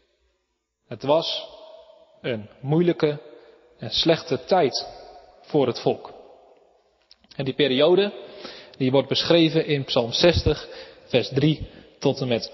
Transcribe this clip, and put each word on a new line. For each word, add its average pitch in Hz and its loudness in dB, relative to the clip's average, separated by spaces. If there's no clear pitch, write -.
Het 117 -14
was 151 -2
een 110 -6
moeilijke 156 0
en 117 -12
slechte - -2
tijd 170 0
voor 139 0
het 120 -4
volk. - -4
En 135 -6
die 131 -4
periode, 151 2
die 127 0
wordt 131 2
beschreven 160 2
in 143 -2
Psalm 120 -2
zestig, - 2
vers - 0
drie 135 0
tot - -2
en 131 -4
met 117 -2